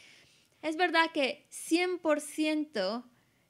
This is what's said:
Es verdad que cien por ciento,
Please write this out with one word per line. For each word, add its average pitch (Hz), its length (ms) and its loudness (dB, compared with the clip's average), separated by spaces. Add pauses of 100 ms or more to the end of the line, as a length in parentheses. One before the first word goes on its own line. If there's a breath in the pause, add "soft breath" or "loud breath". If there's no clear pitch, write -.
(600 loud breath)
Es 311 160 -4
verdad 330 360 2
que 269 360 -2
cien 359 500 -2
por 302 220 2
ciento, 294 840 -2 (460 soft breath)